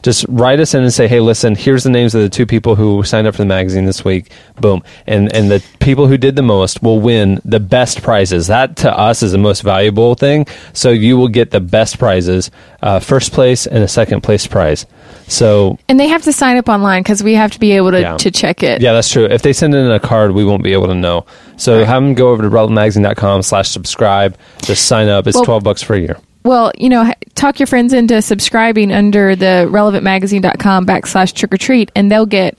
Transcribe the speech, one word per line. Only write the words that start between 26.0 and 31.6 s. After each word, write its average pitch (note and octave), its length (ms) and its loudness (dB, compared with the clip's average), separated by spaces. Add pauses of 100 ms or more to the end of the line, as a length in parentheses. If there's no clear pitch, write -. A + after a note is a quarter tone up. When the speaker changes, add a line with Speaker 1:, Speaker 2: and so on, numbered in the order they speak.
Speaker 2:
Well, A#3+ 340 0
you B3+ 120 0
know, A#3+ 160 2
h-, A3+ 80 0 (220)
talk C#4+ 240 -2
your C#4 80 0
friends A#3+ 260 0
into A#3 280 2
subscribing A3 720 0
under G#3 440 2
the F#3 340 2
relevant G#3 340 0
magazine F#3+ 380 -2
dot F#3 160 -2
com F#3+ 280 0
backslash F#3 500 -2
trick - 180 -6
or F#3+ 40 0
treat, A#3+ 380 0